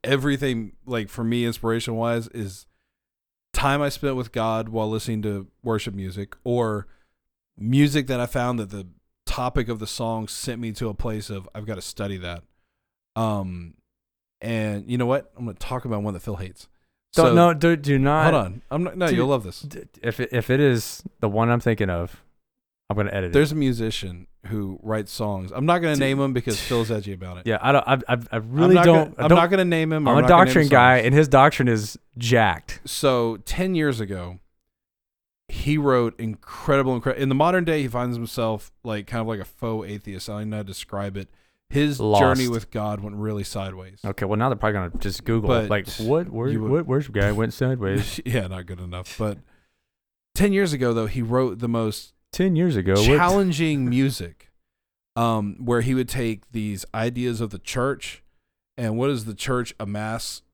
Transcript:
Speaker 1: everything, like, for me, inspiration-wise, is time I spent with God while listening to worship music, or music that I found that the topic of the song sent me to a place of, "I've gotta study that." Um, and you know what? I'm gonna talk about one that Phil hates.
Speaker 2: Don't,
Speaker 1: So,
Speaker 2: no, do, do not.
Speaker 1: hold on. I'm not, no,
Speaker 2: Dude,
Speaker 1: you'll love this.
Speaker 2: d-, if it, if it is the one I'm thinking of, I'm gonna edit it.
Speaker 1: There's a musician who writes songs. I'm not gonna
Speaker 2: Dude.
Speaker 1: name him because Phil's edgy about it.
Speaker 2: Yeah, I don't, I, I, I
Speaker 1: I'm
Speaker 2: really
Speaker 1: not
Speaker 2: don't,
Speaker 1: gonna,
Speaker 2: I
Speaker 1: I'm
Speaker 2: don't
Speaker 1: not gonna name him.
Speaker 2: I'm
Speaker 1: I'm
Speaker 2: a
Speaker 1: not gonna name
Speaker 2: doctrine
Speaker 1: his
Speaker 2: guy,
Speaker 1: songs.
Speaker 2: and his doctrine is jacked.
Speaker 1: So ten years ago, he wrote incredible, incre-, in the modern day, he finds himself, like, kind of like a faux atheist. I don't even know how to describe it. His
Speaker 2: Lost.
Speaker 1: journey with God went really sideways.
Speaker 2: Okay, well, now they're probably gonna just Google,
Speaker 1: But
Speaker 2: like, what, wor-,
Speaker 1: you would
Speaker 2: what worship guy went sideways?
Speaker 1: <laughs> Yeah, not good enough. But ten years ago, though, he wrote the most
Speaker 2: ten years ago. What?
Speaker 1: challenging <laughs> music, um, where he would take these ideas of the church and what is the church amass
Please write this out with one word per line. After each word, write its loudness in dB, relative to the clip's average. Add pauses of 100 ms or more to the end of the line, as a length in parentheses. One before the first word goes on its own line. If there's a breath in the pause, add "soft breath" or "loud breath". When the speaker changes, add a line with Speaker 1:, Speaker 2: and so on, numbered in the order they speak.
Speaker 1:
everything, 0 (120)
like, -4
for -8
me, 0
inspiration-wise, -2
is -12 (880)
time 2
I 0
spent -4
with -8
God -2
while -2
listening -4
to -6 (160)
worship -4
music, -10
or -2 (720)
music 2
that -2
I -2
found -2
that -8
the -12 (380)
topic -2
of -6
the -8
song -6
sent -10
me -8
to -6
a -6
place -6
of, -10
"I've -10
gotta -8
study -8
that." -10 (720)
Um, -4 (680)
and -4
you -2
know 0
what? -2
I'm -10
gonna -10
talk -8
about -4
one -4
that -12
Phil -8
hates. -14 (460)
Speaker 2:
Don't, 6
Speaker 1:
So, 6
Speaker 2:
no, 8
do, 4
do 2
not. 4
Speaker 1:
hold 2
on. -10 (100)
I'm -2
not, -6
no, 0
Speaker 2:
Dude, 2
Speaker 1:
you'll 2
love 0
this. -12
Speaker 2:
d-, -14 (180)
if -4
it, -4
if -2
it 4
is 2 (180)
the 0
one 2
I'm 2
thinking 0
of, -6 (680)
I'm -2
gonna 0
edit -2
it. -6
Speaker 1:
There's 4
a -6
musician -4 (200)
who -6
writes -6
songs. -6
I'm -2
not 4
gonna 0
Speaker 2:
Dude. 0
Speaker 1:
name 0
him 0
because -2
Phil's -2
edgy -4
about -12
it. -8
Speaker 2:
Yeah, 0
I 2
don't, 4
I, 4
I, 4 (180)
I -8 (160)
Speaker 1:
I'm -4
Speaker 2:
really 8
Speaker 1:
not 8
Speaker 2:
don't, 10
Speaker 1:
gonna, 2
Speaker 2:
I 0
Speaker 1:
I'm 4
Speaker 2:
don't 10
Speaker 1:
not 4
gonna 4
name 0
him. 0
Speaker 2:
I'm 6
Speaker 1:
I'm -
Speaker 2:
a 6
Speaker 1:
not 4
gonna 10
name 10
Speaker 2:
doctrine 4
Speaker 1:
his 2
Speaker 2:
guy, 8
Speaker 1:
songs. 2
Speaker 2:
and 6
his 8
doctrine 6
is -2 (180)
jacked. 2
Speaker 1:
So 0
ten -2
years 0
ago, -8 (1080)
he -2
wrote 2
incredible, -2
incre-, -2
in -2
the 2
modern 2
day, 0
he -4
finds -4
himself, -6 (120)
like, -6
kind -6
of -4
like -6
a -10
faux -6
atheist. -12
I -8
don't -6
even -6
know -6
how -6
to -10
describe -8
it. -10 (400)
His 0
Speaker 2:
Lost. 4
Speaker 1:
journey 4
with -4
God -6
went -12
really -4
sideways. -10
Speaker 2:
Okay, -4
well, 0
now 2
they're 0
probably 0
gonna -2
just -4
Google, 0
Speaker 1:
But 2
Speaker 2:
like, -2 (100)
what, 0
wor-, -4
Speaker 1:
you -2
would -2
Speaker 2:
what 2
worship -2
guy 2
went 0
sideways? -2
Speaker 1:
<laughs> -18
Yeah, -2
not -10
good -12
enough. -12
But -4 (960)
ten 4
years 2
ago, 0
though, 0
he -4
wrote 0
the -4
most -2 (220)
Speaker 2:
ten 2
years 2
ago. 2
What? 4
Speaker 1:
challenging 2
<laughs> -
music, -2 (640)
um, 0
where 2
he 0
would 0
take -6
these -6 (100)
ideas -4
of -4
the -12
church -6 (540)
and -2
what 0
is -2
the -10
church -4
amass -8 (120)